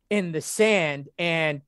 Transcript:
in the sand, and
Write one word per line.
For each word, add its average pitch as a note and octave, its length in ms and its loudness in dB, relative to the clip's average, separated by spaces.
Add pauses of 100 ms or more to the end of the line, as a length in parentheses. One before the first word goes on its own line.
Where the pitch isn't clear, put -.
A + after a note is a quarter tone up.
(100)
in F#3 220 0
the D#3 80 -4
sand, D#3+ 760 0
and D#3+ 500 0